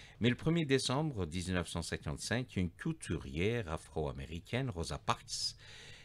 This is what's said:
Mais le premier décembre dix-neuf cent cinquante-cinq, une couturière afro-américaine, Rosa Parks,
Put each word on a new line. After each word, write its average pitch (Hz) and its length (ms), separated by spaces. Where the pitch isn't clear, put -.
Mais 117 100
le 120 60
premier 165 280
décembre 131 640
dix-neuf 87 420
cent 85 140
cinquante-cinq, 92 720
une 90 140
couturière 95 1000
afro-américaine, 80 1000
Rosa 82 260
Parks, - 600